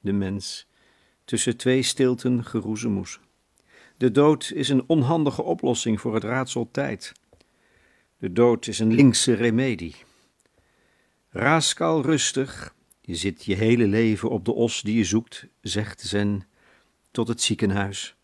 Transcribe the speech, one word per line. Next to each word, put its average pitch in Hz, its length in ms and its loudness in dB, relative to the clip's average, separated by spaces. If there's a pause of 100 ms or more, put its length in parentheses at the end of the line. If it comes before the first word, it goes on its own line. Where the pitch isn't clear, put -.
De 101 120 -4
mens 98 540 -4 (580)
tussen 117 320 -2
twee 127 260 0
stilten 123 600 0
geroezemoes. 104 760 -6 (760)
De 123 140 2
dood 143 440 4
is 135 140 -2
een 131 180 2
onhandige 151 560 2
oplossing 117 580 -2
voor 113 140 -4
het 110 100 -2
raadsel 123 460 -4
tijd. 131 420 -6 (1040)
De 92 140 -6
dood 117 340 4
is 110 120 -6
een 110 160 2
linkse 127 400 6
remedie. 110 600 -2 (1300)
Raaskal 156 760 0
rustig, - 720 -2 (260)
je - 140 -10
zit 85 300 -6
je 98 100 0
hele 113 320 4
leven 110 440 2
op 104 140 -4
de 117 80 -2
os 113 300 -2
die 107 140 -2
je 110 80 4
zoekt, 107 420 -4 (140)
zegt 104 400 -6
Zen, 101 420 -2 (680)
tot 117 180 -2
het 117 120 -4
ziekenhuis. 98 840 -2